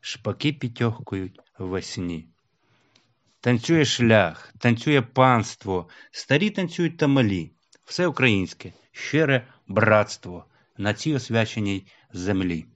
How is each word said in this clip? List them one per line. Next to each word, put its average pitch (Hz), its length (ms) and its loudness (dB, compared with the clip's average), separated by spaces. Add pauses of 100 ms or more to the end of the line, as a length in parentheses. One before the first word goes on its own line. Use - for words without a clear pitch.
шпаки - 520 -6
підтьохкують 113 840 -6 (200)
весні. 90 680 -6 (1120)
Танцює 127 440 2
шлях, 110 720 2
танцює 127 420 2
панство, 110 880 0 (220)
старі 165 380 0
танцюють 170 480 -4
та 151 100 2
малі. 104 440 2 (340)
Все 175 220 -4
українське, 113 680 -2 (180)
щире 139 560 0 (200)
братство 104 760 0 (320)
на 104 160 -2
цій 156 200 -4
освяченій 110 760 -2 (260)
землі. 90 520 -2 (100)